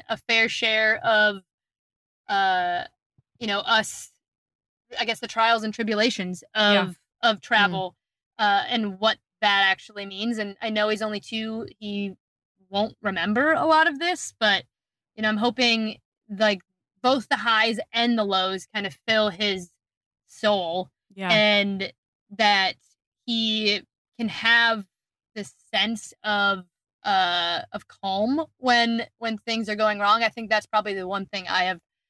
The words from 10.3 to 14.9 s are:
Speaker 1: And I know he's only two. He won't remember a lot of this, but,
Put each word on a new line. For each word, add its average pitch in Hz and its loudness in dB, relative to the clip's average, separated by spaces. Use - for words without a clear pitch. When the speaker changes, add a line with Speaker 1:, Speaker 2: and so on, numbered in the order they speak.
Speaker 1:
And 202 -6
I 226 -4
know 214 0
he's 214 -2
only 214 -4
two. 220 -8
He 202 -6
won't 208 -2
remember 214 0
a 294 0
lot 320 6
of 285 -4
this, 339 -6
but, 208 2